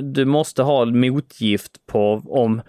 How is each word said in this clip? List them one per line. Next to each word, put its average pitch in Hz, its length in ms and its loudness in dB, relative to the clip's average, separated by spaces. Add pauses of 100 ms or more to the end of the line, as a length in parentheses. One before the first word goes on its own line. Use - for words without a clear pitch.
(140)
du 139 120 2
måste 143 380 0
ha 135 220 2
motgift 120 840 0 (160)
på 107 380 0
om 113 440 0